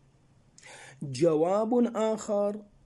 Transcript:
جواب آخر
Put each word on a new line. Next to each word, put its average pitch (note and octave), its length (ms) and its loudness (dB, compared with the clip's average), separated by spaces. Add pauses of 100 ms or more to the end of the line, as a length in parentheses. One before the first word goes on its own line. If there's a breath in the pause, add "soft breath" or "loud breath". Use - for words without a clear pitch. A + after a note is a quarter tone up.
(1040 loud breath)
جواب F3+ 960 2
آخر G#3 680 -2 (240)